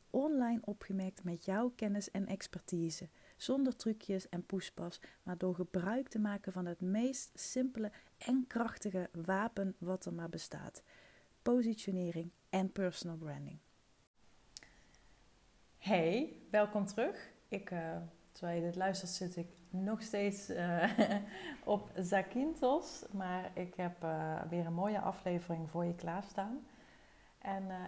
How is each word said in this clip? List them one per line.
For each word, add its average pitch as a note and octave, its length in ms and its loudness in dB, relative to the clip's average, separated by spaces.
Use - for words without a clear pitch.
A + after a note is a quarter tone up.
online B3+ 540 4
opgemerkt F#3+ 600 -4
met E3+ 200 -4
jouw A3+ 320 2
kennis G3+ 340 0
en G3 160 -2
expertise, E3+ 840 -2
zonder C4 400 2
trucjes G#3+ 520 -2
en F3 180 -6
poespas, F3 540 -4
maar F3+ 160 -4
door F#3 160 2
gebruik F#3+ 540 0
te A3+ 100 -2
maken G3+ 340 0
van F#3 140 -2
het F3 140 -4
meest A3+ 540 2
simpele B3+ 560 -2
en B3+ 280 4
krachtige G#3 640 0
wapen F#3+ 540 2
wat F#3 260 -2
er E3+ 100 -4
maar E3 140 -4
bestaat: D#3 540 -8
positionering F#3 920 2
en F#3+ 220 2
personal E3+ 440 -2
branding. D3 420 -8
Hey, F#3+ 580 4
welkom G#3 360 4
terug. C#4+ 440 -2
Ik, G3 220 -4
eh, E3 260 -2
terwijl E3+ 280 -2
je E3+ 60 2
dit E3+ 100 -2
luistert, F#3 340 0
zit F3+ 260 -4
ik E3+ 100 -4
nog A3 200 0
steeds, G3+ 460 0
eh, F3 460 2
<laughs> G3+ 240 6
op G#3 320 2
Zakynthos. B3 1160 2
Maar F#3 420 -2
ik F3+ 200 -4
heb, F3 280 -2
eh, D#3 460 0
weer E3+ 180 0
een E3+ 80 0
mooie G3 260 2
aflevering F3 680 -2
voor F3 140 0
je E3+ 100 0
klaarstaan. G3 720 -4
En, G3 320 -4
eh, F#3 60 -4